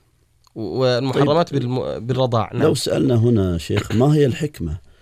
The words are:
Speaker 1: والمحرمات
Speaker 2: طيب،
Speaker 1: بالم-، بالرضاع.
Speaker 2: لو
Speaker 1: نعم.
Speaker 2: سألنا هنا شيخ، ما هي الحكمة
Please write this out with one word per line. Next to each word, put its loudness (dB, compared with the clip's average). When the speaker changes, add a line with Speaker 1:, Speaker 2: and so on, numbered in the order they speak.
Speaker 1:
والمحرمات 0
Speaker 2:
طيب، -4
Speaker 1:
بالم-، -4
بالرضاع. -2
Speaker 2:
لو -4
Speaker 1:
نعم. 2
Speaker 2:
سألنا 0
هنا 2
شيخ، -4
ما 4
هي 4
الحكمة -4